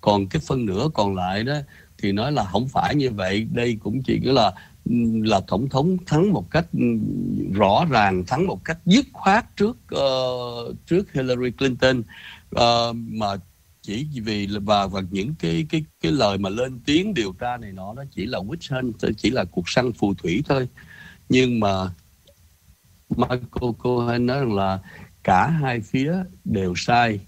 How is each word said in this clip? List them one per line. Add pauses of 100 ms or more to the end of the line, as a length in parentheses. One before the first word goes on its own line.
Còn
cái
phần
nữa
còn
lại
đó (440)
thì
nói
là
không
phải
như
vậy.
Đây
cũng
chỉ
là, (720)
là
Tổng
thống (100)
thắng
một
cách, (880)
rõ
ràng,
thắng
một
cách
dứt
khoát
trước, (120)
ờ, (760)
trước
Hillary
Clinton. (480)
Ờ,
mà (560)
chỉ (180)
vì
là,
và,
và (100)
những
cái,
cái, (160)
cái
lời
mà
lên
tiếng
điều
tra
này
nọ
đó (100)
chỉ
là
witch
hunt,
chỉ
là
cuộc
săn
phù
thủy
thôi. (600)
Nhưng
mà (1300)
Michael
Cohen
nói
rằng
là (460)
cả
hai
phía (320)
đều
sai.